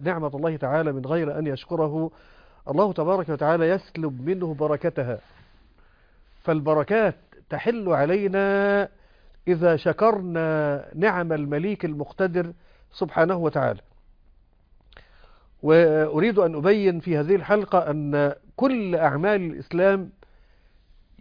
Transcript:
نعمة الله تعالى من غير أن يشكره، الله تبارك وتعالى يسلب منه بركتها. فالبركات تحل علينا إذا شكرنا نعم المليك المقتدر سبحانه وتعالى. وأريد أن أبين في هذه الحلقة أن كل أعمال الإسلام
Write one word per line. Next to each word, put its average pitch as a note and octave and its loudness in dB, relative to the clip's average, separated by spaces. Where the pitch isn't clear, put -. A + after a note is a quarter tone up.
نعمة D#3+ -4
الله D3+ -4
تعالى D3 -2
من C3+ -6
غير D#3 -2
أن D#3 -4
يشكره، D#3+ -4
الله F#3 0
تبارك E3+ -2
وتعالى D#3+ 0
يسلب D#3+ -4
منه F3 -4
بركتها. D3 -4
فالبركات D#3 0
تحل G#3 -4
علينا G3 0
إذا E3+ 4
شكرنا D#3+ 0
نعم F3 0
المليك D3+ -2
المقتدر E3+ -4
سبحانه E3+ 0
وتعالى. C#3+ -2
وأريد D#3 4
أن E3 2
أبين F#3 2
في D#3+ -2
هذه D3+ 2
الحلقة F3+ 0
أن D3 0
كل A3+ 0
أعمال E3 2
الإسلام F3 0